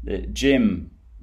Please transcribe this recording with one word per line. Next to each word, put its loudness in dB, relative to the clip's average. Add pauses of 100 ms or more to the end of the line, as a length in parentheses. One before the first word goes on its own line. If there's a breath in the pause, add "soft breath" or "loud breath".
the -6
gym, 0 (320)